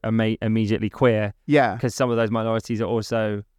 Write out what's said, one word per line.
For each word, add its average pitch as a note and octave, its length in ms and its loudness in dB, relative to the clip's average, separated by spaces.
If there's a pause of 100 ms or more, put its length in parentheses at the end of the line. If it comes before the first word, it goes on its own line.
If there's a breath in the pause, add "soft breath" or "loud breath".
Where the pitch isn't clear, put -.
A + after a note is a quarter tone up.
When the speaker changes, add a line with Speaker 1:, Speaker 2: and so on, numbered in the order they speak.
Speaker 1:
imme-, A2+ 380 0
immediately A2 480 0
queer. G#2+ 420 2 (140)
Speaker 2:
Yeah. B2 320 2
Speaker 1:
'Cause A#2+ 160 -2
some B2+ 160 0
of A#2 60 0
those A2+ 140 2
minorities A2+ 500 -2
are A2+ 60 -2
also G#2+ 560 -2 (160)